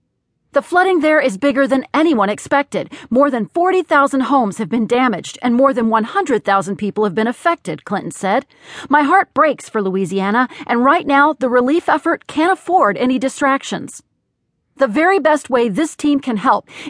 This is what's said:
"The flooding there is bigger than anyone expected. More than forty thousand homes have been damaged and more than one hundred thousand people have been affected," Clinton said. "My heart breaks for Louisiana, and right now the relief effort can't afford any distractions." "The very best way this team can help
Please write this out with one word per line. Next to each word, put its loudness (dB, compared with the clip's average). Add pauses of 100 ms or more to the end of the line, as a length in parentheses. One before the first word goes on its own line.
(520)
"The 2
flooding 2
there 2
is -2
bigger 2
than -2
anyone 2
expected. -4 (160)
More 2
than -4
forty 2
thousand 2
homes 0
have -6
been -2
damaged -2
and 0
more 4
than 0
one 0
hundred -2
thousand 0
people -4
have -2
been 0
affected," -6
Clinton -6
said. -2 (460)
"My 4
heart 2
breaks 0
for -4
Louisiana, 0 (180)
and 0
right 2
now 4
the -2
relief 0
effort -2
can't 0
afford 0
any 0
distractions." -4 (720)
"The 2
very 2
best 0
way 0
this -4
team 0
can -4
help 0 (220)